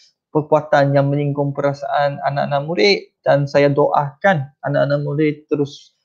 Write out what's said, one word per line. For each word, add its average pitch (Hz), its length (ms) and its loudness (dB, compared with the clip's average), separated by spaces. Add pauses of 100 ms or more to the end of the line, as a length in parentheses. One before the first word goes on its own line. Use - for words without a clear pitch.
(320)
perbuatan 147 600 2
yang 139 160 2
menyinggung 143 440 -2
perasaan 143 720 -4
anak-anak 139 400 -2
murid, 190 340 0 (220)
dan 143 240 2
saya 143 240 2
doakan 143 800 0 (160)
anak-anak 143 400 0
murid 147 460 -2
terus 143 420 -4 (120)